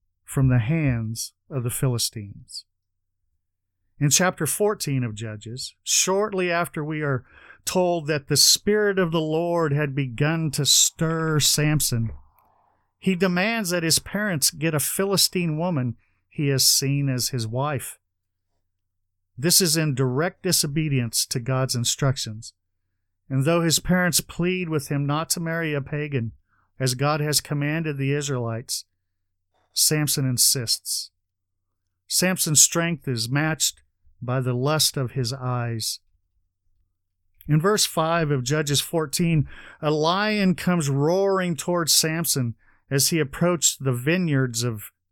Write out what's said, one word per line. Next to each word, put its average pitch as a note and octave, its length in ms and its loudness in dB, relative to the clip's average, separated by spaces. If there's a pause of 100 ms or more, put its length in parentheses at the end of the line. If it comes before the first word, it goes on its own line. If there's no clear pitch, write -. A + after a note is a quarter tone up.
(260)
from C3 240 2
the B2 100 6
hands A#2 760 0 (160)
of C3 140 -4
the A#2+ 60 -4
Philistines. - 960 -4 (1300)
In C#3+ 100 2
chapter F3 380 2
fourteen F3 560 0
of A2 100 -6
Judges, A2 720 -12
shortly F#3+ 680 0
after, E3+ 320 -2
we D3+ 180 -4
are C#3 220 0 (400)
told F3 440 0
that D3 200 -2
the D3 100 2
Spirit G#3 600 4
of E3+ 140 2
the E3 100 2
Lord D#3+ 500 0
had C#3+ 220 0
begun C#3+ 580 0
to C#3 140 -2
stir D#3+ 720 2
Samson. C#3 720 2 (880)
He F#3+ 180 0
demands F#3 560 0
that F3 100 0
his D#3+ 160 2
parents G3 540 -2
get D#3 240 -2
a C#3+ 40 2
Philistine F3+ 800 0
woman D3+ 380 0 (340)
he C#3+ 200 -2
has C3 140 2
seen C#3 460 2
as B2 200 -2
his A2+ 180 -4
wife. C3 500 -6 (1400)
This D#3+ 240 2
is E3 160 2
in D#3 200 0
direct C#3 480 -2
disobedience C#3+ 800 -2
to - 140 -6
God's C3 340 -2
instructions. A#2 800 -4 (760)
And C3+ 160 -2
though E3+ 180 2
his D#3+ 180 2
parents F3+ 420 2
plead F3+ 480 -4
with D3+ 200 -4
him C#3+ 180 -2
not D#3 240 -2
to - 80 -2
marry E3 340 -4
a C#3+ 80 -2
pagan, C#3 520 -4 (460)
as B2+ 140 0
God D3 280 0
has D3+ 200 0
commanded D3+ 560 -4
the C3+ 160 0
Israelites, B2+ 720 -4 (880)
Samson D3+ 560 0
insists. - 800 0 (1000)
Samson's F3+ 540 2
strength E3+ 460 2
is A#2 220 -2
matched D#3 520 -2 (400)
by B2 200 -2
the B2+ 120 -2
lust C#3+ 420 0
of C3 180 -2
his B2+ 200 -2
eyes. B2 640 -4 (1500)
In D3+ 120 4
verse G3+ 280 2
five E3 420 0
of C3+ 140 0
Judges C#3+ 360 0
fourteen, D#3+ 680 0 (320)
a D3+ 80 0
lion F#3 640 2
comes F3 340 0
roaring F3+ 680 2
towards F3 360 0
Samson D#3 640 0 (360)
as C#3 180 2
he E3+ 120 2
approached E3 640 0
the C3 100 0
vineyards C3 720 0
of A2+ 280 -6 (200)